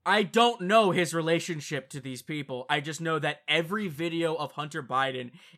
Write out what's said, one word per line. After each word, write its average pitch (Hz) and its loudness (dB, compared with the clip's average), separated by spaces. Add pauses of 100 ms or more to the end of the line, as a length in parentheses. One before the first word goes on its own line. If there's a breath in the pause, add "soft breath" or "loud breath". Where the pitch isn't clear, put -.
I 202 4
don't 233 4
know 202 6
his 175 2
relationship 160 -2
to 143 -10
these 127 -12
people. 135 -8
I 147 2
just 151 -8
know 160 0
that 147 -4
every 170 0
video 165 -2
of 151 -6
Hunter 147 -8
Biden 127 -2 (280 loud breath)